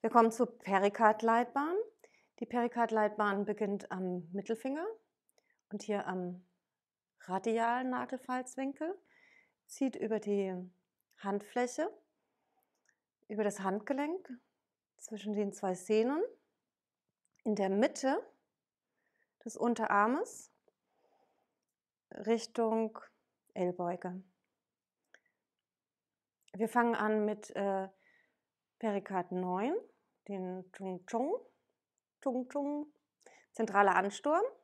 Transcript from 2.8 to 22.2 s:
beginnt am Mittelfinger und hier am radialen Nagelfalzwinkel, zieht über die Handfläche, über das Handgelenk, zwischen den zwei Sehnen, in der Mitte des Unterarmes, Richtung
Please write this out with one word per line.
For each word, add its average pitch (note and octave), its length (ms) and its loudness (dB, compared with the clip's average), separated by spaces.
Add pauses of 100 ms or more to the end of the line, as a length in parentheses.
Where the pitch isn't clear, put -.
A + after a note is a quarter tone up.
beginnt G3+ 480 -2
am F3+ 420 -4
Mittelfinger A3+ 520 -4 (840)
und G3+ 100 -10
hier G3+ 240 -2
am F3+ 420 -6 (760)
radialen A3+ 680 -2
Nagelfalzwinkel, B3+ 1120 -6 (640)
zieht - 300 -2
über A3 240 -2
die G3+ 340 0 (640)
Handfläche, B3 720 -2 (1400)
über G#3+ 140 0
das G3+ 180 0
Handgelenk, C4+ 680 -2 (680)
zwischen G#3 360 -8
den G3+ 200 0
zwei F#3 200 -4
Sehnen, A3+ 480 2 (1200)
in G#3+ 120 0
der F#3+ 160 2
Mitte C4+ 520 0 (1200)
des A3+ 140 -12
Unterarmes, A3+ 960 2 (1600)
Richtung A3+ 880 0 (560)